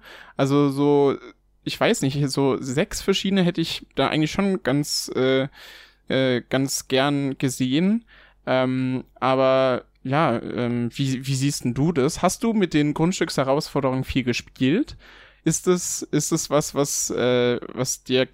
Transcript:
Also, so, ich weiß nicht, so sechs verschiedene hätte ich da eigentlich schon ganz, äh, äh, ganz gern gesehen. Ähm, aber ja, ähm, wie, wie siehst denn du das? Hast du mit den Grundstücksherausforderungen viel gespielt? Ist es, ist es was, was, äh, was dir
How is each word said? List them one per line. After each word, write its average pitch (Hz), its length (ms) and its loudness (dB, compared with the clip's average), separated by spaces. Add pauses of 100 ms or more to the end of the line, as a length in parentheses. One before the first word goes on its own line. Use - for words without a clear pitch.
(380)
Also, 143 320 4
so, 139 460 4 (480)
ich - 160 -8
weiß 180 240 2
nicht, 143 260 0
so 135 320 0
sechs 135 400 -4
verschiedene 190 420 0
hätte 170 160 0
ich - 360 -4
da 135 140 2
eigentlich 151 220 0
schon 196 300 0
ganz, 139 540 -2
äh, 131 320 2 (640)
äh, 127 380 0
ganz 135 400 -2
gern 139 520 0
gesehen. 147 640 0 (400)
Ähm, 131 580 0 (160)
aber 131 640 2 (180)
ja, 135 380 0
ähm, 120 520 -4
wie, 131 320 -2
wie 135 100 -2
siehst 139 300 -2
denn 123 80 -2
du 143 180 0
das? 147 300 0
Hast - 220 0
du 226 100 0
mit 196 220 0
den 147 180 2
Grundstücksherausforderungen 139 1080 0
viel 131 200 -2
gespielt? 131 720 0 (480)
Ist - 240 -2
es, - 360 0
ist - 280 -2
es - 200 -2
was, 147 240 0
was, - 340 -2
äh, 123 500 0 (140)
was - 300 -6
dir 127 300 2